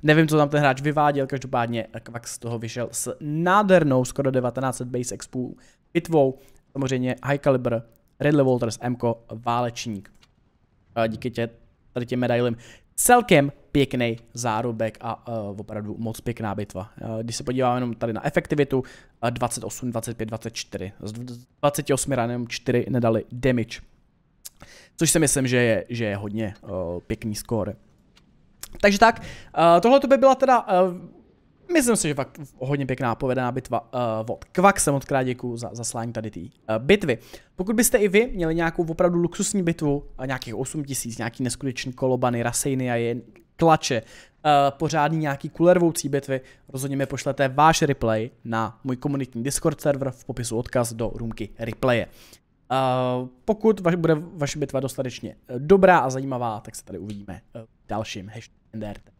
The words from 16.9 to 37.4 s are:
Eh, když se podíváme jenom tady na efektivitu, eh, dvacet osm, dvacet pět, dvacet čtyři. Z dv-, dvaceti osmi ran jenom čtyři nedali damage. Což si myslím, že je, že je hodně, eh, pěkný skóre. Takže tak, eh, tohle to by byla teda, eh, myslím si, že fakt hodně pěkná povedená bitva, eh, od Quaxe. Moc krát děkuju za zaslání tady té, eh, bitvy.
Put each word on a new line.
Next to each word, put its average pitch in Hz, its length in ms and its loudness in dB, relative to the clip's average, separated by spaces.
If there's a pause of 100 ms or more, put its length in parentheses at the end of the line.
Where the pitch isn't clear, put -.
Eh, 110 220 -8
když 117 140 -8
se - 80 -8
podíváme 127 320 0
jenom 123 180 -4
tady 117 180 -4
na 107 140 -6
efektivitu, 147 560 0 (400)
eh, 120 80 0
dvacet 120 340 -4
osm, 120 260 -8
dvacet 117 260 -6
pět, 110 100 -6
dvacet 110 280 -10
čtyři. 92 460 -10
Z 104 120 -10
dv-, 120 340 -14 (140)
dvaceti 143 320 0
osmi 135 220 0
ran 120 160 0
jenom 120 180 -6
čtyři - 400 -2
nedali 117 440 2
damage. 123 480 -2 (1160)
Což 160 140 2
si - 80 4
myslím, 139 280 2
že 123 100 2
je, 113 320 2
že 117 160 -6
je 104 120 -2
hodně, 104 380 -6 (100)
eh, - 40 -18 (380)
pěkný 110 280 -6
skóre. 104 400 -4 (1080)
Takže 202 180 4
tak, 233 240 6
eh, - 580 4
tohle 254 200 6
to 277 60 -2
by 269 100 6
byla 262 180 6
teda, 254 340 4
eh, - 1040 -2
myslím 240 240 4
si, - 120 -2
že 147 60 -2
fakt 131 260 -6 (180)
hodně 139 280 -2
pěkná 127 280 -2
povedená 127 380 0
bitva, 123 400 -4
eh, 113 400 -2
od - 120 -10
Quaxe. 185 460 2
Moc 139 140 0
krát 135 180 0
děkuju 123 340 -6
za 113 160 -10
zaslání 117 400 -8
tady 113 180 -8
té, 90 100 -14
eh, 110 380 -6
bitvy. 139 400 2 (380)